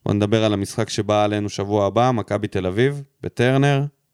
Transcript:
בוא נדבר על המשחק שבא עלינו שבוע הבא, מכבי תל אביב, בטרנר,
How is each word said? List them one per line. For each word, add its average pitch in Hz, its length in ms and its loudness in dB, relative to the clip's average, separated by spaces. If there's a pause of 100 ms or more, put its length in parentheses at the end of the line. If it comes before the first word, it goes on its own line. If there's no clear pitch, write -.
בוא 104 80 0
נדבר 104 300 2
על 107 100 2
המשחק 98 360 -4
שבא 104 340 0
עלינו 104 260 -2
שבוע 101 360 0
הבא, 117 260 2
מכבי 104 360 -2
תל 95 180 -4
אביב, 131 380 0 (200)
בטרנר, 135 600 2 (300)